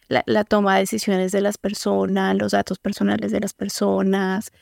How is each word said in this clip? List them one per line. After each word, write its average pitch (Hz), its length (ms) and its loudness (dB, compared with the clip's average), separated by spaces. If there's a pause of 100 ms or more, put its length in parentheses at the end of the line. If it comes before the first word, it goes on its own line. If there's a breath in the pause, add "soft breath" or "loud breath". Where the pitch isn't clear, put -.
la, - 180 0
la 214 180 2
toma 202 320 2
de 190 60 4
decisiones 190 500 0
de 196 100 0
las 202 160 -2
personas, 190 800 0
los 202 160 0
datos 196 260 -2
personales 208 540 -2
de 208 80 0
las 202 140 -4
personas, 196 960 0 (100)